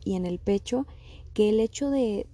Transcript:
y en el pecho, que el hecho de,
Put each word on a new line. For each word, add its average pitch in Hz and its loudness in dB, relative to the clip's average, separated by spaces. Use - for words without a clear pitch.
y 196 0
en 180 -2
el 180 -4
pecho, 240 0
que 214 6
el 220 4
hecho 277 -2
de, 233 0